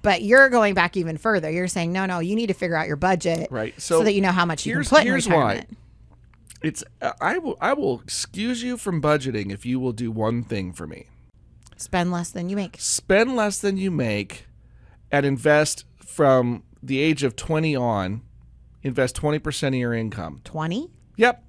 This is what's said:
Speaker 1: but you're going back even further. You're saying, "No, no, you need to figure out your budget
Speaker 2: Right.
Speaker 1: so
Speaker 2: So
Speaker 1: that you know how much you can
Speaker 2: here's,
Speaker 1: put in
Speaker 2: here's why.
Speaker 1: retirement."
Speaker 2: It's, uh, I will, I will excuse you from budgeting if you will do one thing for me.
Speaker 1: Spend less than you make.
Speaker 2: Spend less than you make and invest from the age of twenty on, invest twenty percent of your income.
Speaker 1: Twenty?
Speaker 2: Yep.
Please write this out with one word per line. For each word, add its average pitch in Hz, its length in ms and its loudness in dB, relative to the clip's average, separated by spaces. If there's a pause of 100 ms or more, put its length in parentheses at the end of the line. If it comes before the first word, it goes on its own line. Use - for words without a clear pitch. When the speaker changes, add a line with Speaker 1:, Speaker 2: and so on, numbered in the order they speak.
Speaker 1:
but 190 220 0
you're 254 260 8
going 220 240 4
back 175 240 0
even 160 220 -4
further. 180 320 0
You're 180 180 -2
saying, 170 240 -4
"No, 190 140 -2
no, 180 140 -4
you 180 160 -2
need 233 100 -2
to 196 80 0
figure 170 200 -2
out 160 120 -2
your 147 100 -4
budget 170 540 0
Speaker 2:
Right. 110 280 -6
Speaker 1:
so 165 200 2
Speaker 2:
So 165 60 4
Speaker 1:
that 208 100 4
you 196 80 2
know 190 100 2
how 180 140 2
much 160 180 -4
you - 80 -4
can - 60 -2
Speaker 2:
here's, - 100 -2
Speaker 1:
put 302 120 8
in 226 80 2
Speaker 2:
here's 247 200 0
why. 175 60 4
Speaker 1:
retirement." 120 420 0 (840)
Speaker 2:
It's, - 220 -6 (180)
uh, - 180 -4
I 190 180 0
will, 302 220 -6
I 233 140 0
will 160 260 -4
excuse 233 640 -6
you 247 160 -6
from 170 240 -4
budgeting 131 500 0
if 98 140 -10
you 127 140 -2
will 127 120 -2
do 113 180 -6
one 113 320 -2
thing 98 300 -6
for 85 140 -12
me. - 200 -16 (680)
Speaker 1:
Spend 180 360 -2
less 170 180 -6
than 175 180 -8
you 196 80 -4
make. 196 220 -6
Speaker 2:
Spend 233 580 2
less 208 220 0
than 196 180 -2
you 190 140 -2
make 110 560 -2 (640)
and 143 160 2
invest 147 580 2 (120)
from 127 640 2 (200)
the 131 180 -4
age 147 240 2
of 120 120 0
twenty 156 400 -2
on, 110 460 -2 (600)
invest 127 340 -2
twenty 151 220 -2
percent 147 360 -4
of 127 60 -2
your 120 120 -2
income. 110 520 -6
Speaker 1:
Twenty? 170 440 -6 (280)
Speaker 2:
Yep. 233 320 2